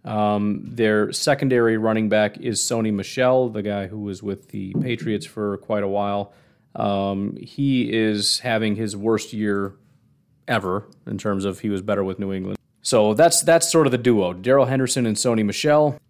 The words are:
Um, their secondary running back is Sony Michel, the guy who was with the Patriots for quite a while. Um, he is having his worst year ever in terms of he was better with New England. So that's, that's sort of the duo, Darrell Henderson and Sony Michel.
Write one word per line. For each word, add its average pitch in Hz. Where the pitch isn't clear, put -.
Um, 104
their 107
secondary 123
running 110
back 107
is 107
Sony 113
Michel, 127
the 107
guy 101
who 107
was 101
with 98
the 98
Patriots 113
for 101
quite 104
a 101
while. 101
Um, 98
he 131
is 107
having 110
his 101
worst 110
year 101
ever 98
in 104
terms 98
of 95
he 107
was 98
better 101
with 95
New 98
England. 95
So 107
that's, 160
that's 165
sort 160
of 127
the 123
duo, 107
Darrell 123
Henderson 127
and 110
Sony 110
Michel. 147